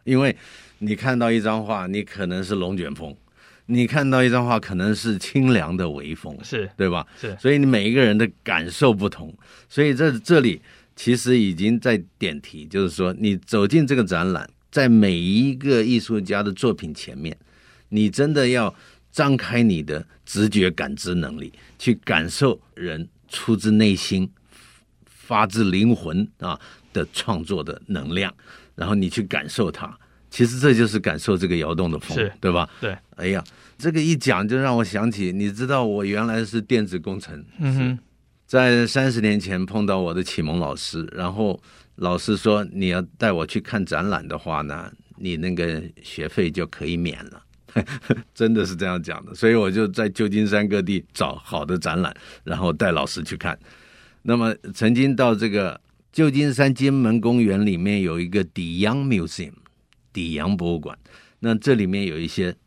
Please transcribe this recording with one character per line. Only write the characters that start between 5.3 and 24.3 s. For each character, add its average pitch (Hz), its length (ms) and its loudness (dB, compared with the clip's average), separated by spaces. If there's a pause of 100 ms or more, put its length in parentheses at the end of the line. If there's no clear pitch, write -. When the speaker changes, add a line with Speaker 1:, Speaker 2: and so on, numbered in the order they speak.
Speaker 1:
凉 87 240 0
的 90 140 -2
微 73 240 -10
风， - 280 -14
Speaker 2:
是。 104 360 -8
Speaker 1:
对 95 100 2
吧？ 87 180 -2 (140)
Speaker 2:
是。 104 180 -10
Speaker 1:
所 135 140 4
以 147 60 4
你 139 80 4
每 110 240 4
一 - 20 2
个 135 100 4
人 107 140 6
的 113 100 4 (160)
感 87 280 -2
受 123 240 4
不 98 120 0
同， - 300 -8 (320)
所 143 160 0
以 147 80 4
这， 131 280 2
这 165 200 6
里 104 220 2 (340)
其 123 180 2
实 123 240 4
已 98 160 2
经 107 240 0
在 107 240 0 (160)
点 76 220 -4
题， 78 240 -18
就 95 200 -2
是 90 40 0
说 90 240 -2
你 98 240 0
走 104 300 0
进 147 200 4
这 139 80 0
个 123 80 4
展 90 300 0
览， - 160 -6 (220)
在 135 180 4
每 107 240 8
一 101 420 2
个 127 280 2
艺 117 180 2
术 110 180 -2
家 101 240 -2
的 101 80 -2
作 107 220 0
品 78 220 -10
前 - 240 -14
面， 78 180 -10 (540)
你 107 180 2
真 143 240 2
的 135 160 2
要 120 260 0 (380)
张 143 240 2
开 120 260 0
你 92 200 4
的 76 240 -8 (180)
直 107 240 0
觉 98 220 2
感 73 260 -6
知 90 180 -6
能 76 240 -4
力， - 140 -14 (260)
去 120 160 2 (100)
感 85 240 0
受 131 320 0 (140)
人 85 340 -8 (200)
出 - 280 -2
自 104 160 0
内 107 220 6
心、 95 360 -2 (720)